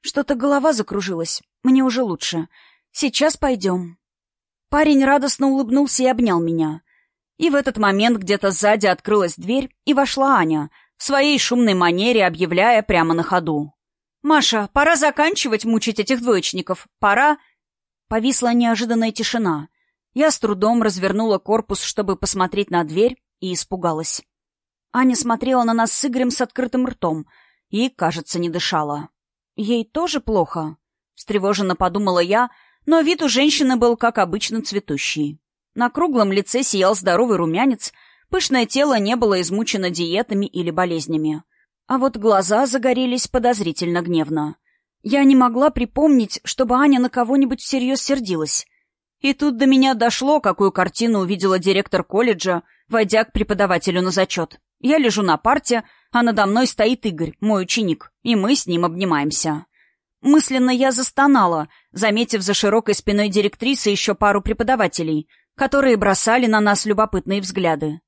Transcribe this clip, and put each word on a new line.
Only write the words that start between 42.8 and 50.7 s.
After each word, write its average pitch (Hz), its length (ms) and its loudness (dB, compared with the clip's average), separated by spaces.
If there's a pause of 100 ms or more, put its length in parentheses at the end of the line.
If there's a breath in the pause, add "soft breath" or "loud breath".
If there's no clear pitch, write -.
подозрительно 185 720 -2
гневно. 156 540 -2 (480)
Я 277 200 0
не 269 120 8
могла 254 340 4
припомнить, 254 760 0
чтобы 247 320 0
Аня 277 240 4
на 247 100 0
кого-нибудь 254 520 0
всерьёз 262 400 -2
сердилась. 185 640 -2 (540)
И 277 140 0
тут 277 240 -2
до 262 80 2
меня 269 280 4
дошло, 254 460 0
какую 196 320 0